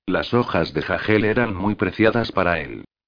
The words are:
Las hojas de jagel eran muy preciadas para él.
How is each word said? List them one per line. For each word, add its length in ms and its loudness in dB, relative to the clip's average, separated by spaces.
Las 280 -2
hojas 400 2
de 80 -2
jagel 440 0
eran 280 0
muy 220 -2
preciadas 560 0
para 300 0
él. 240 -10